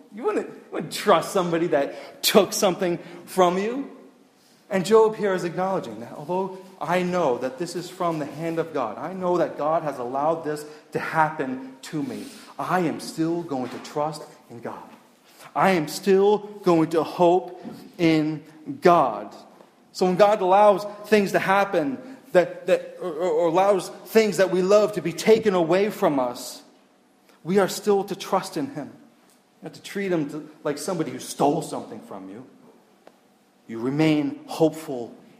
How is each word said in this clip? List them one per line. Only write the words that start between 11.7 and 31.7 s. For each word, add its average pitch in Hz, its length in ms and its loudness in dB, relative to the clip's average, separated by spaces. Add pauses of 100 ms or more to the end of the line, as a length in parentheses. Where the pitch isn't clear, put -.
to 151 200 -6
me, 104 220 -10 (340)
I 160 220 0
am 156 180 -2
still 165 440 -4
going 127 260 -6
to 117 100 -12
trust 156 440 -6 (260)
in 120 100 -16
God. 113 240 -12 (720)
I 170 160 4
am 156 160 0
still 202 520 4 (240)
going 160 260 4
to 156 140 2
hope 175 600 2 (340)
in 156 460 2 (380)
God. 123 520 4 (600)
So 190 120 -2
when 185 120 2
God 208 240 6
allows 196 440 6 (200)
things 202 260 4
to - 80 2
happen 175 580 0 (360)
that, - 340 2
that, 175 340 0
or, 175 100 -8
or 165 360 0
allows 185 420 2 (180)
things 214 300 2
that 180 140 2
we 180 100 2
love 208 320 4
to 180 80 -6
be 165 120 -4
taken 220 420 4
away 180 340 2
from 156 300 0
us, 123 420 -6 (800)
we 185 140 2
are 190 120 4
still 196 340 2
to 190 120 -8
trust - 420 -4
in 139 140 -4
him. 131 200 -10 (720)
You - 20 -20
have 160 100 -14
to - 80 -20
treat 196 300 -4
him 156 180 0
to, 151 200 -12 (140)
like 147 140 -2
somebody 160 320 -4
who 127 100 -10
stole 151 440 0
something 117 380 -12